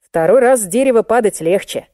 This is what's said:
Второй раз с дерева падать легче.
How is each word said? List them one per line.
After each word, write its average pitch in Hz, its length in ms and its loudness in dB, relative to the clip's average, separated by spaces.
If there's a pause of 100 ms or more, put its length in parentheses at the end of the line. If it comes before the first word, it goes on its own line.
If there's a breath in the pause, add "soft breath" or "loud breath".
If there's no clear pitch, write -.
Второй 165 400 0
раз 247 200 2
с 208 60 -8
дерева 233 360 0
падать 226 380 -2
легче. 165 540 -4